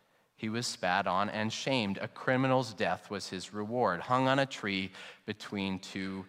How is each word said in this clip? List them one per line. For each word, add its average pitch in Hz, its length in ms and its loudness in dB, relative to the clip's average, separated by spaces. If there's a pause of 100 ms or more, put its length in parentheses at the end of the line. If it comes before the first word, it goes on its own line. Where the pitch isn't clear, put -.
(360)
He 110 140 -4
was 117 180 -2
spat 92 400 2
on 98 220 2
and 110 220 -2
shamed. 107 500 0
A 104 60 -6
criminal's 131 640 2
death 92 360 -2
was 101 200 -6
his 95 240 -8
reward, 104 480 0
hung 127 260 4
on 135 120 6
a 139 60 4
tree 98 460 -2 (340)
between 98 540 -2
two 95 500 -6